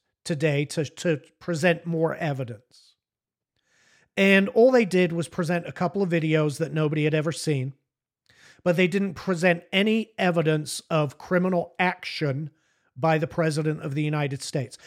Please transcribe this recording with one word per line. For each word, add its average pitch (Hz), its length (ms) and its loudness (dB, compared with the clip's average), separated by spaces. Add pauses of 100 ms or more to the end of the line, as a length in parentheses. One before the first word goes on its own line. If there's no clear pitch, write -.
(220)
today 151 440 0
to, 156 180 -4
to - 380 -4 (160)
present 170 480 0
more 160 300 -2
evidence. 131 800 -8 (1200)
And 196 320 6
all 233 200 6
they 247 140 4
did 180 300 2
was 170 140 -4
present 175 380 -4
a 147 60 -10
couple 185 300 -2
of 180 80 -2
videos 156 480 2
that 147 160 -4
nobody 156 300 0
had 151 100 2
ever 156 180 0
seen, 135 400 -4 (920)
but 180 140 2
they 185 120 4
didn't 196 260 -2
present 175 580 0
any 220 460 0
evidence 160 640 0 (100)
of 151 260 0
criminal 180 640 -2
action 156 720 -4 (460)
by 160 200 2
the 156 120 -2
President 156 520 -2
of 147 140 -8
the 151 80 -2
United 147 400 -4
States. - 340 -6 (100)